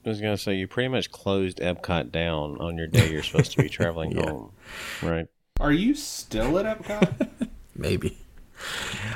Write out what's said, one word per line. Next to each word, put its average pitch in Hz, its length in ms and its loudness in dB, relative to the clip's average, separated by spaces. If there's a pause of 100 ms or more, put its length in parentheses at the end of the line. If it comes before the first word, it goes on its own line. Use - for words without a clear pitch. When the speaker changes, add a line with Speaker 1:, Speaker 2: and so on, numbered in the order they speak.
Speaker 1:
I - 40 0
was 104 100 -4
gonna 104 180 0
say, 101 160 0
you 95 140 0
pretty 127 200 0
much 123 220 0
closed 95 480 0
Epcot 85 540 0
down 78 480 0
on 85 180 -4
your 82 80 -4
day 80 240 6
you're 76 140 -2
supposed - 280 2
to - 100 4
be - 60 0
Speaker 2:
<laughs> - 100 -6
Speaker 1:
traveling 82 340 0
Speaker 2:
Yeah. 82 180 0
Speaker 1:
home, 57 220 -8 (500)
right? 85 240 0 (340)
Speaker 3:
Are 147 120 4
you 208 220 4
still 120 640 -2
at 214 200 0
Epcot? 208 500 2 (300)
Speaker 2:
<laughs> - 160 -20
Maybe. - 420 0 (1000)